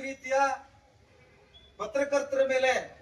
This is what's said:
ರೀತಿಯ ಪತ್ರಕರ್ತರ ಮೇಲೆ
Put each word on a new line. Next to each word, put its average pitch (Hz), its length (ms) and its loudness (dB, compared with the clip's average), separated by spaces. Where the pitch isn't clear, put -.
ರೀತಿಯ 269 280 -4
ಪತ್ರಕರ್ತರ 269 640 0
ಮೇಲೆ 254 220 2